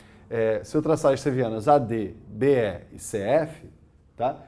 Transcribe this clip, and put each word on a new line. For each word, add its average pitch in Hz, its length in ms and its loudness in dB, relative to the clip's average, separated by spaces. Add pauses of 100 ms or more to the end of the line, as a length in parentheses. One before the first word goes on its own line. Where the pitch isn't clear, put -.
(280)
É, 110 340 0
se - 140 -4
eu 151 60 2
traçar 156 300 2
as 135 80 -2
sevianas 117 460 -2
A 147 140 6
D, 110 340 -4 (140)
B 117 260 2
E 98 380 -2
e - 80 -16
C - 180 -6
F, 151 500 -2 (480)
tá? 131 320 -4